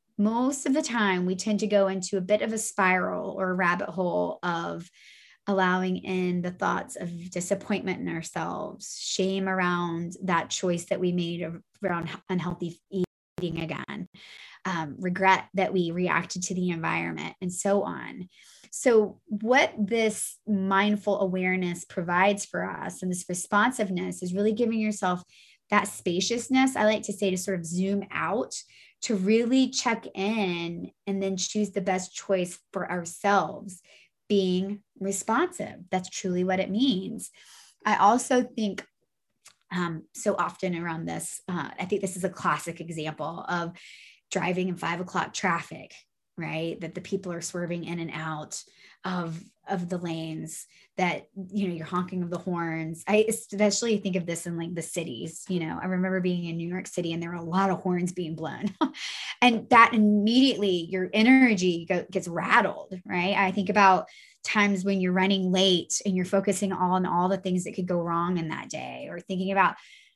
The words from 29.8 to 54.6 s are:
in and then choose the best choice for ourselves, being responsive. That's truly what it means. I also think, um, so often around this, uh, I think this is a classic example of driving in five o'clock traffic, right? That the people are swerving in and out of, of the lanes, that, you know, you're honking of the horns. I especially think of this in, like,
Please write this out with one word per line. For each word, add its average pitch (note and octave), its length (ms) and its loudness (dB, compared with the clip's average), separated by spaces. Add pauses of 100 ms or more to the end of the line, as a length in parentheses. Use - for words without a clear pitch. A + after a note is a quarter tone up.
in F3+ 800 -2 (160)
and G3 120 -2
then G3 160 -2
choose G3+ 360 -2
the G3+ 80 -4
best F#3 340 -2
choice F3+ 460 -2 (120)
for F3+ 160 -4
ourselves, F3+ 920 -2 (460)
being G3 540 2 (180)
responsive. A3 760 -2 (160)
That's F#3 180 -2
truly F3+ 360 -2
what F#3 160 2
it - 100 -2
means. F#3+ 600 0 (540)
I D#3+ 120 2
also B3 460 6
think, G#3+ 440 -4 (840)
um, E3+ 340 -4 (100)
so G3+ 220 0
often F3 400 -2
around E3 300 -4
this, E3 420 -8
uh, F3 300 -4
I F#3 60 -6
think F#3+ 160 -2
this F#3 160 -4
is F3+ 80 -4
a F3+ 60 -2
classic E3 500 -2
example D#3 680 -8
of E3+ 240 -4 (580)
driving F#3 380 0
in F3 80 -4
five E3+ 240 -4
o'clock F3+ 340 -4
traffic, E3+ 600 -4 (440)
right? D#3+ 420 -4
That E3 140 -8
the F3+ 60 -10
people F#3+ 320 -6
are E3+ 80 -8
swerving F3 440 -6
in E3+ 140 -6
and E3 160 -6
out D#3 480 -8 (420)
of, F3 380 -4 (260)
of F3+ 200 -2
the F3 100 -4
lanes, D#3+ 680 -6 (300)
that, F3 300 -2 (240)
you G3 160 -2
know, F3 80 -2
you're D#3+ 120 -8
honking F3+ 360 -2
of E3+ 80 -4
the F3 80 -4
horns. E3 720 -4
I G#3+ 200 6
especially G#3 720 0
think F#3 180 -2
of E3+ 100 -2
this E3 200 -6
in, E3+ 100 -4
like, E3+ 180 -6